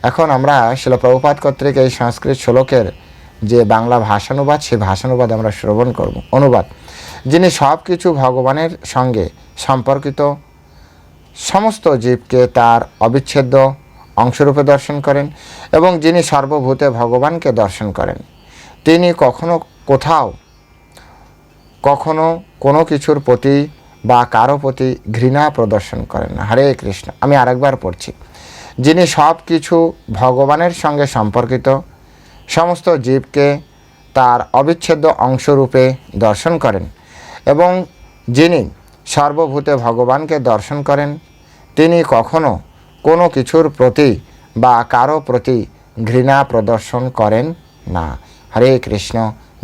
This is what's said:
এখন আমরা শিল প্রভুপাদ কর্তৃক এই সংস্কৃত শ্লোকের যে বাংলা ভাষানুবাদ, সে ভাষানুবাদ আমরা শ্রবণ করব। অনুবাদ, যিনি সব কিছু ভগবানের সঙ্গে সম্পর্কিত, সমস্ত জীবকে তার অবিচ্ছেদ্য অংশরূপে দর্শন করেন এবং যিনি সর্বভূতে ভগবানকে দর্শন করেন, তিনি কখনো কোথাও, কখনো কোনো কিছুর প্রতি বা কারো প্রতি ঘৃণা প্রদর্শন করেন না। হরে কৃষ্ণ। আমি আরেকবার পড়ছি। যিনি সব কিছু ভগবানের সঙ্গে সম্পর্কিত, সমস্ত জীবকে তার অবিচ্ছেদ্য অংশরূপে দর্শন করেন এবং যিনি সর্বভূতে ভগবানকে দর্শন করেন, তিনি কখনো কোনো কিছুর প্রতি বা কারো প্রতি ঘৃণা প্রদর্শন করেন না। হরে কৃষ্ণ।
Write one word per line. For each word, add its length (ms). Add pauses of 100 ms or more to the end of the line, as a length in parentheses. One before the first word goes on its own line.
এখন 260
আমরা 440
শিল 220
প্রভুপাদ 420
কর্তৃক 380
এই 120
সংস্কৃত 480
শ্লোকের 540 (520)
যে 200
বাংলা 360
ভাষানুবাদ, 600
সে 160
ভাষানুবাদ 540
আমরা 200
শ্রবণ 400
করব। 300 (100)
অনুবাদ, 340 (600)
যিনি 260
সব 340
কিছু 280
ভগবানের 560 (160)
সঙ্গে 440 (280)
সম্পর্কিত, 760 (1000)
সমস্ত 520
জীবকে 600
তার 340 (180)
অবিচ্ছেদ্য 760 (400)
অংশরূপে 480
দর্শন 380
করেন 300 (400)
এবং 280
যিনি 240
সর্বভূতে 640
ভগবানকে 640
দর্শন 400
করেন, 240 (680)
তিনি 320
কখনো 420 (260)
কোথাও, 480 (1500)
কখনো 600 (160)
কোনো 260
কিছুর 340
প্রতি 480 (380)
বা 200
কারো 320
প্রতি 380 (160)
ঘৃণা 380
প্রদর্শন 540
করেন 320
না। 80
হরে 300
কৃষ্ণ। 380 (100)
আমি 140
আরেকবার 400
পড়ছি। 360 (680)
যিনি 280
সব 280 (120)
কিছু 460 (200)
ভগবানের 580
সঙ্গে 360
সম্পর্কিত, 720 (680)
সমস্ত 420
জীবকে 720 (540)
তার 260 (140)
অবিচ্ছেদ্য 640
অংশরূপে 760 (240)
দর্শন 400
করেন 280 (600)
এবং 400 (440)
যিনি 400 (360)
সর্বভূতে 680
ভগবানকে 640
দর্শন 440
করেন, 340 (580)
তিনি 320
কখনো 520 (440)
কোনো 260
কিছুর 400
প্রতি 500 (380)
বা 320
কারো 300
প্রতি 460 (380)
ঘৃণা 400
প্রদর্শন 680
করেন 440 (340)
না। 300 (380)
হরে 240
কৃষ্ণ। 520 (320)